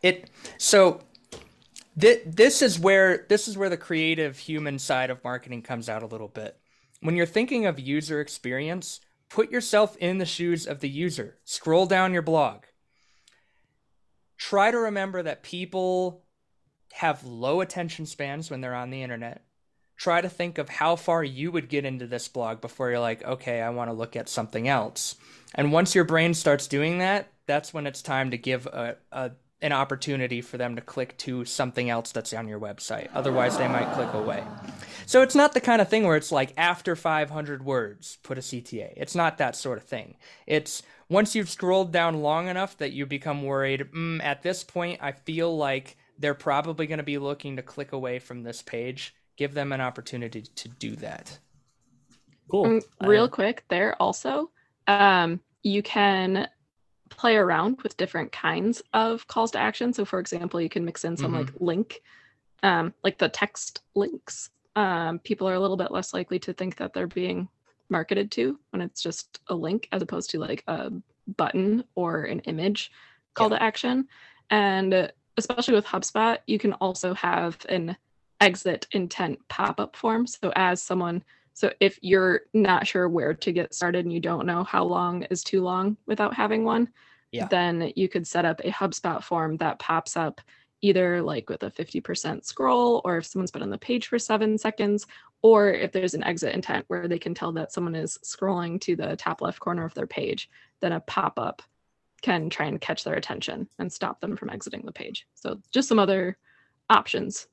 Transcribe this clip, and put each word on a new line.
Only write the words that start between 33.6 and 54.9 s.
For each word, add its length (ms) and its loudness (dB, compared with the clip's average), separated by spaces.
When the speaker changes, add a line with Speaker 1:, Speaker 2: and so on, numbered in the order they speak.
Speaker 1:
might 240 -2
click 200 -4
away. 300 -2
So 160 8
it's 120 4
not 200 6
the 80 2
kind 200 6
of 60 6
thing 160 4
where 140 6
it's 140 -2
like, 260 2
after 400 2
five 320 0
hundred 340 -8
words, 580 -4
put 160 -8
a 40 -10
C 180 -10
T 220 -10
A. 160 -12
It's 180 -8
not 220 0
that 180 0
sort 220 -6
of 80 -16
thing. 320 -10
It's 380 -2
once 280 2
you've 140 -2
scrolled 440 2
down 280 2
long 280 0
enough 300 -4
that 120 -4
you 140 -6
become 380 -6
worried, 520 -2
"Mm, 260 -4
at 200 -2
this 200 -4
point, 400 -6
I 120 -6
feel 420 -2
like 400 -2
they're 140 0
probably 520 -2
gonna 180 -6
be 140 -4
looking 380 -6
to 60 -10
click 320 -12
away 260 -6
from 240 -14
this 180 -12
page." 540 -8
Give 160 -2
them 200 -4
an 80 -2
opportunity 640 -8
to 260 -16
do 260 -10
that. 440 -14
Speaker 2:
Cool. 180 2
Speaker 3:
Mm, 160 4
real 240 8
Speaker 2:
Uh, 20 0
Speaker 3:
quick 400 -2
there 340 0
also, 480 -2
um, 540 6